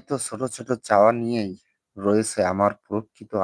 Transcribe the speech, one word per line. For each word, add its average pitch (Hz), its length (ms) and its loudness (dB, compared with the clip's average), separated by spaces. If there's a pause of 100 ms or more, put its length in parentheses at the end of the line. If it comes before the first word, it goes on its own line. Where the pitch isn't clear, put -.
তো 143 100 -2
ছোট 110 220 -10 (140)
ছোট 123 140 -14 (200)
চাওয়া 107 240 6
নিয়েই 117 400 -2 (440)
রয়েছে, 104 480 0
আমার 98 280 2 (100)
প্রকৃত 107 500 -10 (120)